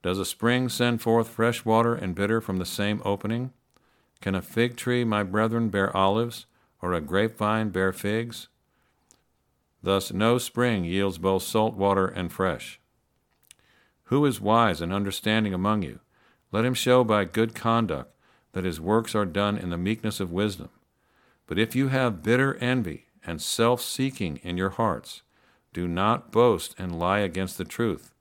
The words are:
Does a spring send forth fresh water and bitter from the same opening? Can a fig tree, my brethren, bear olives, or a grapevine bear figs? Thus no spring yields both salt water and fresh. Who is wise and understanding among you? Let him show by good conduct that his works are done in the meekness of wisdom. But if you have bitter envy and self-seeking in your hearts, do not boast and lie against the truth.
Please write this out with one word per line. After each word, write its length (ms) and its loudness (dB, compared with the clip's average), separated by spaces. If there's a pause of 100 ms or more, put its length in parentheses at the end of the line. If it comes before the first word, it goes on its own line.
Does 160 -2
a 60 -2
spring 440 0
send 340 0
forth 260 2
fresh 360 0
water 300 4
and 220 -4
bitter 240 0
from 160 -4
the 100 -2
same 380 -2
opening? 480 -4 (680)
Can 140 -2
a 80 -2
fig 320 0
tree, 300 0
my 180 0
brethren, 460 0
bear 280 0
olives, 500 0 (340)
or 120 -2
a 80 0
grapevine 720 0
bear 220 0
figs? 540 -6 (1400)
Thus 300 0
no 260 2
spring 460 0
yields 340 0
both 240 2
salt 320 0
water 320 2
and 260 -6
fresh. 460 -4 (1300)
Who 200 2
is 160 2
wise 400 4
and 120 -2
understanding 600 0
among 300 0
you? 160 -8 (540)
Let 120 0
him 100 0
show 280 4
by 220 4
good 280 0
conduct 640 -2 (380)
that 120 -4
his 160 -4
works 360 0
are 100 0
done 320 0
in 120 -6
the 60 -4
meekness 440 -2
of 100 -4
wisdom. 380 -2 (800)
But 100 -2
if 160 0
you 140 2
have 340 0
bitter 360 2
envy 480 -2 (200)
and 160 -8
self-seeking 1040 0
in 120 -4
your 140 0
hearts, 520 -4 (500)
do 160 -4
not 420 0
boast 480 2
and 180 -6
lie 220 2
against 400 -4
the 60 -6
truth. 560 -4